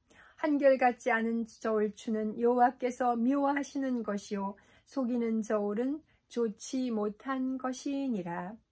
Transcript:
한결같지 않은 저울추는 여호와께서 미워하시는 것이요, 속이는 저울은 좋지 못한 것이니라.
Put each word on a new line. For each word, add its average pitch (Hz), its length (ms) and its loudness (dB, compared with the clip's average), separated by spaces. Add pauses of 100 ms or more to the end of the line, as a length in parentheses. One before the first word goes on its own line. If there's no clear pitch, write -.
(360)
한결같지 269 760 4
않은 226 360 2
저울추는 214 920 -2
여호와께서 247 760 2
미워하시는 269 840 0
것이요, 202 520 -6 (300)
속이는 233 580 -2
저울은 214 600 -2 (260)
좋지 240 640 -2
못한 262 680 -4
것이니라. 240 960 -4 (180)